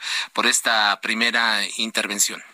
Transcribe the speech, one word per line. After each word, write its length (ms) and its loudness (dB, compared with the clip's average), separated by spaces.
por 100 0
esta 560 2
primera 640 0
intervención. 640 -4